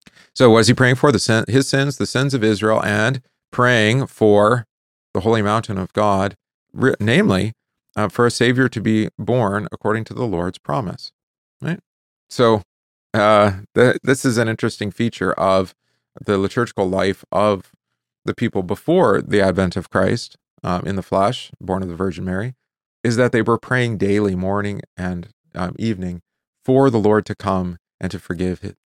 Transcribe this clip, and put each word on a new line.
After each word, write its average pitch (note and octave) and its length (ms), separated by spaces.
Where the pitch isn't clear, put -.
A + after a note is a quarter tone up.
So B2+ 160
what A2 80
is A2 100
he A#2+ 60
praying B2+ 220
for? D3 140
The A2 80
sin, A2+ 300
his C3 180
sins, C#3 300
the G2+ 100
sins C3 280
of A2+ 100
Israel, G#2+ 400
and A2 380
praying B2 540
for G#2+ 600
the F#2+ 60
holy A2 200
mountain G#2 380
of F#2 160
God, G2+ 420
re-, A#2+ 260
namely, A2 540
uh, G#2 140
for A#2+ 180
a A#2+ 40
savior B2 380
to A#2 120
be A2 280
born G#2 540
according A2 320
to G#2 100
the B2 120
Lord's F2+ 320
promise, - 520
right? E3 180
So, A2+ 340
uh, G#2 460
th-, B2 280
this C3+ 240
is A#2+ 100
an A2+ 120
interesting A2 420
feature F#2+ 420
of F#2+ 420
the G#2 140
liturgical G2 500
life F#2+ 460
of G2+ 400
the G#2 80
people G#2+ 280
before A2+ 600
the - 180
advent F#2 360
of F2+ 120
Christ, G2 480
um, F2+ 220
in G2 120
the F#2+ 60
flesh, G2 560
born F#2 240
of F#2+ 60
the E2+ 60
Virgin F#2 300
Mary, F#2+ 300
is A#2+ 140
that B2 160
they A#2 80
were A2+ 180
praying A#2+ 380
daily, G2+ 380
morning G2+ 480
and, F2+ 320
um, F2+ 240
evening, F#2 420
for C3+ 260
the A2+ 80
Lord G#2 280
to G#2 80
come F#2 440
and F#2 100
to F#2 80
forgive F2+ 420
hi-, F#2+ 140